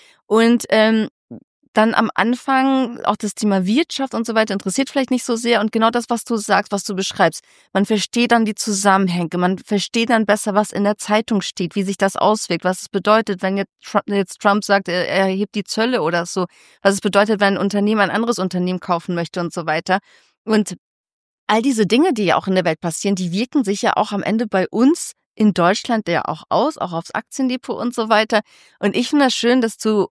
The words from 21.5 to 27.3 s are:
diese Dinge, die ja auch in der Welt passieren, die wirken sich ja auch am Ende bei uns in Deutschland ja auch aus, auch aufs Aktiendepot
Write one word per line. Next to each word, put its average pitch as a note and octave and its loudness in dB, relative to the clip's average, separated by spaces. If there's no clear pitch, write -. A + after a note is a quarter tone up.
diese A3+ 2
Dinge, C#4 2
die G#3+ -2
ja F3 2
auch - -2
in F#3+ 0
der F#3 2
Welt E3 -2
passieren, G3 -2
die F3+ -4
wirken A#3+ -2
sich G3 -4
ja - 0
auch G#3+ 0
am G3 -4
Ende A3 -2
bei F#3 0
uns C4+ 2
in G#3+ 4
Deutschland G#3 0
ja E3 0
auch - -8
aus, B3 0
auch F3+ -6
aufs E3 -8
Aktiendepot B3+ -4